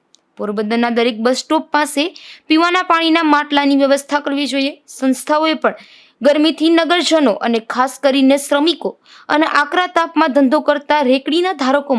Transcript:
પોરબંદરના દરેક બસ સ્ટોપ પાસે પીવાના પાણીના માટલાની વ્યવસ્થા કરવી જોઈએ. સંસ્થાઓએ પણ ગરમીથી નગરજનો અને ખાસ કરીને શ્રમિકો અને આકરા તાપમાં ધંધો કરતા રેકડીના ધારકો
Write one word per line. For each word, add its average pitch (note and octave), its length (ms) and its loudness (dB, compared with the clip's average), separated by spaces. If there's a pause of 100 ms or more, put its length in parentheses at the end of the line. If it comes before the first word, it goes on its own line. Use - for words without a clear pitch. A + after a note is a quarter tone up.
(380)
પોરબંદરના A3 640 -4
દરેક A#3 260 0
બસ B3+ 200 0
સ્ટોપ D#4 280 0
પાસે D4 320 -2 (420)
પીવાના F4 460 2
પાણીના E4 400 2
માટલાની C#4+ 480 0
વ્યવસ્થા C#4 440 0
કરવી C#4+ 280 -4
જોઈએ. C#4 200 -2 (220)
સંસ્થાઓએ D4+ 720 0
પણ - 180 -4 (380)
ગરમીથી D4+ 560 2
નગરજનો D#4+ 680 2
અને A#3 140 -2 (140)
ખાસ B3+ 280 -2
કરીને C4+ 360 2 (100)
શ્રમિકો C#4+ 420 -2 (460)
અને D#4+ 100 2 (140)
આકરા F4 400 -2
તાપમાં D#4+ 360 0
ધંધો C#4+ 320 4
કરતા D4 440 0
રેકડીના D#4 500 -2
ધારકો C#4 380 0